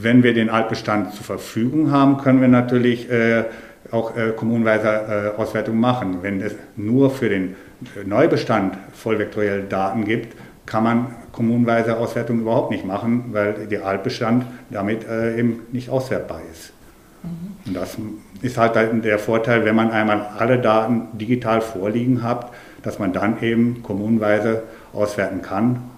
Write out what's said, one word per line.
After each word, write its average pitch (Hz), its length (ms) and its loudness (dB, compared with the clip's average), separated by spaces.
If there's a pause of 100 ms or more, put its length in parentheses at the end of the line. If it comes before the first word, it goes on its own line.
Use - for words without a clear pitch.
wenn 120 220 6
wir 120 100 6
den 113 160 2
Altbestand 110 640 0
zur - 120 -14
Verfügung 131 680 -2
haben, 139 280 4
können 131 200 4
wir 127 80 4
natürlich, 123 640 4
äh, 113 320 2 (480)
auch, 117 240 -2
äh, 113 160 0
kommunenweise, 107 1040 0
äh, - 40 -
Auswertungen 110 400 0
machen. 110 400 0
Wenn 98 200 -2
es 107 140 -6 (220)
nur 120 340 2
für 123 160 -2
den, 95 280 -2 (420)
äh, 101 100 -10
Neubestand 113 680 2 (160)
vollvektorielle 104 680 -2
Daten 98 420 -2
gibt, 110 320 -4 (280)
kann 113 200 0
man 117 220 2 (260)
kommunenweise 117 640 2
Auswertungen 117 440 -2
überhaupt 113 300 0
nicht 92 140 -6
machen, 113 480 -2
weil 104 360 -2
der 98 160 -4
Altbestand 117 600 0 (240)
damit, 107 360 -4
äh, 113 320 -2
eben 117 260 0 (100)
nicht 123 160 -6
auswertbar 107 500 -4 (100)
ist. - 220 -20 (520)
Mhm. 175 60 -10 (360)
Und 95 100 -6
das 90 220 -6 (440)
ist 123 160 -4
halt 117 200 4
dann 113 240 2
der 107 180 2
Vorteil, 113 460 2
wenn 110 100 2
man 113 160 4
einmal 107 360 0 (100)
alle 120 220 2
Daten 110 520 2
digital 113 480 0
vorliegen 113 640 -2
hat, 120 280 -4 (300)
dass - 160 -6
man 95 140 -2
dann 101 320 0
eben 117 400 2
kommunenweise 107 800 2 (300)
auswerten 98 480 -2
kann. 120 400 0 (160)